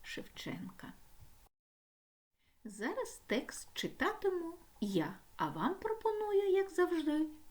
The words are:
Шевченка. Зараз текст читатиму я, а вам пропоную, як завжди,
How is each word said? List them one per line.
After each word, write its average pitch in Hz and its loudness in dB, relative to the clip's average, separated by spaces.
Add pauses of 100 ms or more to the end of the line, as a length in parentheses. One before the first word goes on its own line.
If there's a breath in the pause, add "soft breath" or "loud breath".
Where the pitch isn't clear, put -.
Шевченка. - -10 (1700)
Зараз 247 -4
текст - -2
читатиму 349 0 (280)
я, 190 0 (180)
а 160 0
вам 202 2
пропоную, 415 2
як 392 4
завжди, 311 4 (260)